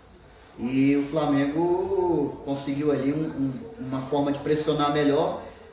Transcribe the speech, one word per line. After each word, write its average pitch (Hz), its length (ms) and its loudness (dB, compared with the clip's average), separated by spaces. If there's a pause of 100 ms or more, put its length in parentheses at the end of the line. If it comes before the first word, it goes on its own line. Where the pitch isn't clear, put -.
(580)
E 135 380 4
o 143 120 2
Flamengo 160 1400 0
conseguiu 143 460 -2
ali 135 200 2
um, 156 140 0
um, 135 280 -2 (340)
uma 135 160 -4
forma 143 280 0
de 139 80 -2
pressionar 147 540 0
melhor 147 480 2 (300)